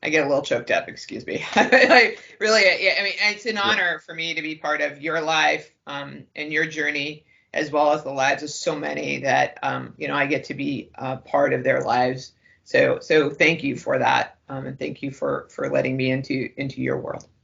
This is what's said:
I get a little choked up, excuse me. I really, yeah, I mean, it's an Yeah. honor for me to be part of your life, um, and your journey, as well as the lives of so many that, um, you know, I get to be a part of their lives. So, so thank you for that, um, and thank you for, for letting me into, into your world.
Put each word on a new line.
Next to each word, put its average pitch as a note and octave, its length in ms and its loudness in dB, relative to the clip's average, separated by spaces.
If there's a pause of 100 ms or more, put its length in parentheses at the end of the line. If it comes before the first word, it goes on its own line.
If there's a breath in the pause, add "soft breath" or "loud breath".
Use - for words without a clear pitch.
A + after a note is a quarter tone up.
I - 60 -2
get D3+ 160 4
a - 20 -2
little C#3 160 2
choked - 280 -2
up, F2 160 0
excuse - 380 -12
me. - 180 -6 (120)
I B3 600 6 (220 loud breath)
really, G#3+ 220 4 (180)
yeah, F3 200 4
I G3+ 40 0
mean, G3 160 -2
it's G3+ 260 -2
an A3 100 -2
Yeah. G3+ 80 -2
honor F#3 420 0
for E3+ 80 -16
me E3 220 -4
to D#3+ 60 -4
be D#3 140 -6
part D3+ 260 -2
of C#3+ 200 -2
your D#3+ 200 -2
life, D#3 500 0 (160)
um, C#3 360 -12 (120)
and D3+ 180 -8
your D#3 120 2
journey, D3 600 -6 (280 soft breath)
as D3+ 180 -2
well D3 220 4
as D#3 100 -2
the C3+ 80 -8
lives C#3 320 0
of D3 60 -8
so - 260 -4
many D3 440 -6
that, C3+ 440 0
um, C3 340 -6
you D3 100 -8
know, C#3+ 80 -4
I C#3+ 120 0
get C3+ 180 -2
to - 80 -10
be C#3 420 -6
a C3 220 -8
part C#3+ 360 0
of B2+ 100 -2
their C3 180 2
lives. B2+ 520 0 (300 soft breath)
So, C3+ 380 2
so D3+ 280 4
thank E3 340 2
you C3 120 0
for C3 220 -2
that, B2+ 400 0 (120)
um, C3+ 180 -10
and C#3 100 -10
thank D3+ 240 -8
you C#3 100 -6
for, C#3 380 -4
for C#3+ 200 -6
letting C3 280 0
me C3 140 0
into, C3+ 460 -2
into C#3 240 -6
your B2+ 160 0
world. - 300 -8 (160)